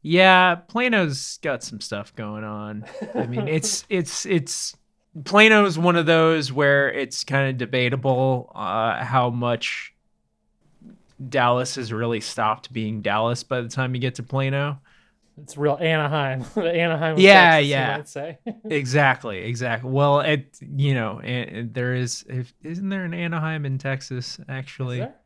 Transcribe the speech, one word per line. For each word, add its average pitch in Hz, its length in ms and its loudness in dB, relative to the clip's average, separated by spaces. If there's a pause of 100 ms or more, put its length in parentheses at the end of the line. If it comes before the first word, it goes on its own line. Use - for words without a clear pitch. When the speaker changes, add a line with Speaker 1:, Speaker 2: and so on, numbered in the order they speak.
Speaker 1:
Yeah, 185 520 6
Plano's 196 840 -2
got 135 200 -4
some 107 200 -14
stuff - 340 -10
going 107 300 -10
on. 107 400 -10 (280)
I 208 120 -2
mean, 147 240 -4
it's, - 360 -2
Speaker 2:
<laughs> - 40 -20
Speaker 1:
it's, - 360 -4
it's, - 520 -4 (480)
Plano's 208 520 6
one 175 200 2
of 160 80 0
those 160 440 2
where 139 440 2
it's 131 320 -6
kinda 135 260 0
debatable, 127 1040 0
uh, 107 480 -2
how 123 280 0
much 120 600 -4 (1400)
Dallas 123 460 2
has 117 180 -8
really 117 260 -2
stopped 110 540 -4
being 110 280 -6
Dallas 110 420 0
by 127 180 -4
the 117 80 -8
time 127 260 -4
you 123 60 -4
get 127 140 -4
to 127 80 -10
Plano. 139 560 -4 (640)
Speaker 2:
It's 139 160 -18
real 143 220 0
Anaheim. 147 720 0
<laughs> - 60 -14
The 170 160 0
Anaheim 165 420 0
of 156 60 0
Speaker 1:
Yeah, 185 320 10
Speaker 2:
Texas, 147 180 4
Speaker 1:
yeah. 131 220 0
Speaker 2:
you 101 60 -4
might - 120 -12
say. 147 280 -10 (140)
<laughs> - 180 -14
Speaker 1:
Exactly, 131 760 2
exactly. 120 460 -4
Well, 143 280 4
it, 147 420 -2
you 139 320 -2
know, 110 280 -4
and, 123 280 -8
and 113 240 -10
there 123 220 -4
is, 123 320 -6
if, 127 260 -10 (100)
isn't 180 260 -8
there 190 160 -6
an 170 80 -8
Anaheim 160 520 -4
in 135 120 -4
Texas, 135 640 -8 (100)
actually? 131 500 -8
Speaker 2:
Is 208 60 -4
there? 277 100 -16 (100)